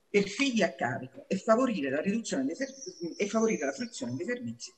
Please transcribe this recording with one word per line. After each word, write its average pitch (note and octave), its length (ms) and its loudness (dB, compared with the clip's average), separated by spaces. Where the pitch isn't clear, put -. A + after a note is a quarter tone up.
per G3+ 180 4
figli A#3+ 360 2
a D#3+ 100 2
carico B2 540 -6
e F#3+ 100 0
favorire A3 540 4
la C#3+ 100 0
riduzione G3+ 440 0
dei - 100 -2
servizi, - 600 -8
e G#3 120 0
favorire A3 360 2
la C#3 80 0
fruizione C#3+ 440 -6
dei E3 100 -4
servizi A#3+ 520 -8